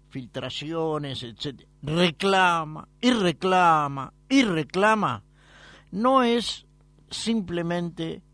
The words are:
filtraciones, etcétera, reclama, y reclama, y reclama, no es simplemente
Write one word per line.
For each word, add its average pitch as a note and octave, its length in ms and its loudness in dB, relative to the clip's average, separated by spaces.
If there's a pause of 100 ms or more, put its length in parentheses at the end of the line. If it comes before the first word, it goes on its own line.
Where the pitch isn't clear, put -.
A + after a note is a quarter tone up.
filtraciones, D3 1120 -8
etcétera, A#2+ 460 -12 (120)
reclama, E3+ 1080 0 (120)
y B3 120 4
reclama, E3+ 1000 2 (160)
y C4+ 140 6
reclama, F3+ 800 0 (680)
no B3 320 2
es A#3 420 -2 (440)
simplemente F3 1120 -4 (120)